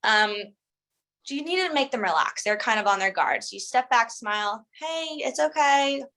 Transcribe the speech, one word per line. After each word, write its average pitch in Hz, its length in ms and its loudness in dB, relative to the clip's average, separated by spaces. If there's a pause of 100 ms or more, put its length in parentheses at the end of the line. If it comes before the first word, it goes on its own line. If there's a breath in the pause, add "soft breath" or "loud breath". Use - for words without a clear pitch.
Um, 214 300 4 (880)
so - 100 -10
you 285 100 -4
need 370 220 -2
to 330 60 -2
make 269 180 0
them 240 120 -2
relax. 170 400 0
They're 208 140 0
kind 214 240 0
of 202 60 0
on 196 120 4
their 190 140 0
guard. 143 320 0
So - 100 -12
you 196 60 -14
step 254 280 0
back, 226 220 4
smile, 208 640 -4
Hey, 320 340 -6 (120)
it's 277 200 -6
okay. 277 640 2 (140)